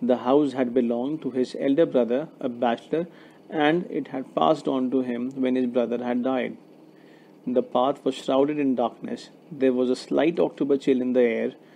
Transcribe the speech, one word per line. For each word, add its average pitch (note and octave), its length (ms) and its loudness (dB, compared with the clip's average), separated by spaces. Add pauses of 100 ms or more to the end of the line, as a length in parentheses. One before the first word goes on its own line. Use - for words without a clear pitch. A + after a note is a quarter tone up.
The B2 160 2
house C3+ 360 4
had B2 200 -2
belonged B2 500 0
to C3+ 80 -4
his B2+ 280 -2
elder C#3 280 2
brother, B2+ 400 0 (120)
a C3 100 -4
bachelor, A#2+ 580 -2 (420)
and D#3+ 400 2
it C#3 200 -6
had - 260 -8
passed D#3+ 320 2
on C3 240 -2
to C3 100 2
him B2 300 -4
when B2+ 240 0
his B2+ 100 0
brother A#2+ 380 -2
had B2 200 -2
died. B2 340 -2 (880)
The B2 180 0
path B2+ 400 0
was C3 120 -2
shrouded C#3 440 0
in C3+ 160 2
darkness. - 540 -4 (220)
There C3+ 220 2
was B2 160 0
a B2+ 60 2
slight D3+ 440 -2
October C#3+ 380 0
chill C3 240 0
in B2+ 120 -2
the B2 80 4
air. A#2 320 0 (220)